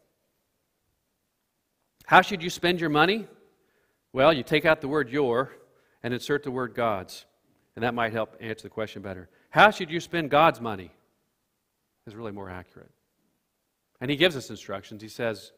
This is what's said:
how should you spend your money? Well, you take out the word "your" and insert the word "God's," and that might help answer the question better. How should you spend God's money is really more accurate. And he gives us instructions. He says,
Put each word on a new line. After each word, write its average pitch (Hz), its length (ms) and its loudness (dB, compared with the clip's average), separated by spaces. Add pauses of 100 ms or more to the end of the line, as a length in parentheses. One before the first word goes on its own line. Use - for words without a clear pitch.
(2000)
how 180 160 8
should 185 180 -6
you 170 100 -6
spend 175 300 0
your 160 100 -2
money? 175 360 2 (840)
Well, 139 200 6
you 127 120 -2
take 156 200 0
out 160 160 2
the 135 80 -8
word 143 200 -2
"your" 131 480 -2 (480)
and 120 100 -4
insert 143 300 -4
the 135 80 -8
word 123 220 -6
"God's," 107 520 -4 (480)
and 113 80 -12
that 117 120 0
might 113 180 -2
help 110 260 -6
answer 110 240 -12
the 101 80 -18
question 107 320 -8
better. 92 260 -12 (220)
How 190 200 8
should 185 200 -6
you 170 80 -6
spend 156 320 -6
God's 143 300 4
money 98 320 -8 (1120)
is 107 80 -18
really 110 180 -12
more 98 160 -14
accurate. 90 420 -18 (1080)
And 127 100 -4
he 147 60 -2
gives 160 200 2
us 123 140 -12
instructions. 101 520 -12
He 110 60 -14
says, 110 500 -6